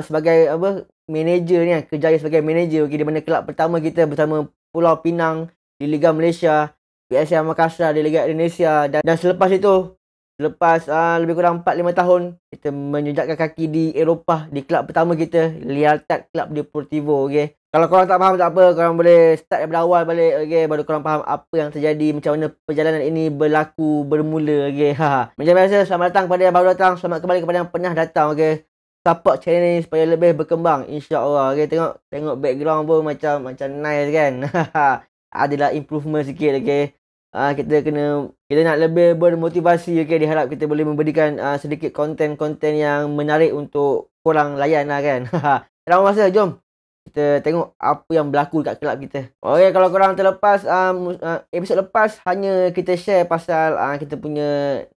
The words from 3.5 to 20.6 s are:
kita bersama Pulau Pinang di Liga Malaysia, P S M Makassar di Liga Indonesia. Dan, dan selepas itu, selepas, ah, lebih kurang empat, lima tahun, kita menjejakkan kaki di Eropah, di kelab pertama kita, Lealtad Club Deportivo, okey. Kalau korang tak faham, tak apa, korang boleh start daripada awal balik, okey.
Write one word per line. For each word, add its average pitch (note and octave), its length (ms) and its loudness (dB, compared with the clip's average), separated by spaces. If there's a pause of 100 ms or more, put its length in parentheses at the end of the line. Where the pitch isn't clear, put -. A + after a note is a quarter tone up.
kita D#3+ 240 0
bersama D3+ 400 -2 (240)
Pulau E3 320 2
Pinang E3 480 -2 (320)
di D3 80 -4
Liga D#3 240 2
Malaysia, D#3 560 0 (400)
P B2+ 80 0
S D#3 160 0
M D#3 160 0
Makassar E3 400 0
di D3+ 160 0
Liga D#3 160 0
Indonesia. D#3+ 640 0
Dan, D3+ 160 -2
dan D#3+ 160 2
selepas F#3 320 2
itu, F#3+ 480 2 (400)
selepas, E3 480 0
ah, E3 320 0
lebih E3+ 240 -2
kurang E3+ 160 2
empat, E3+ 160 -2
lima F3 160 -2
tahun, F3 480 0 (100)
kita - 240 -8
menjejakkan C#3+ 640 -4
kaki D#3+ 320 -4
di D#3+ 240 0
Eropah, D#3+ 560 0
di C#3+ 160 -8
kelab - 240 -2
pertama E3+ 240 0
kita, E3 480 0
Lealtad D3 720 -2
Club D3 240 -6
Deportivo, D3 720 -4
okey. D3 400 -2
Kalau D#3+ 240 2
korang F#3 160 4
tak F#3 80 4
faham, F#3 240 4
tak F3 160 2
apa, F#3 160 8
korang E3+ 240 2
boleh E3+ 400 6
start D#3 320 -4
daripada E3 160 0
awal F3 240 4
balik, E3 400 0
okey. D#3+ 160 2